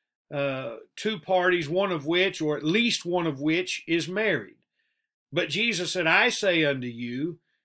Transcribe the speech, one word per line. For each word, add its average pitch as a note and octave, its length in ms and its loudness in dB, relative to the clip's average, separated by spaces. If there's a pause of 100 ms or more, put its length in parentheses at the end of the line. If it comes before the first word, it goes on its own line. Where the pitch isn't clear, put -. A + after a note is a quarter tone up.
(320)
uh, C3 440 -4 (200)
two G#3+ 220 -2
parties, F3+ 500 2
one F#3 240 0
of D3 140 -4
which, F3+ 340 2
or D3+ 160 0
at C#3+ 80 -6
least G#3+ 400 2
one F3 220 0
of C3+ 140 -4
which, E3 460 -2
is E3 220 0
married. F#3 480 -2 (760)
But D#3 180 -2
Jesus F3+ 420 -2
said, F3 140 0
"I G3+ 240 4
say E3+ 340 2
unto C3+ 220 0
you, B2 540 -6 (240)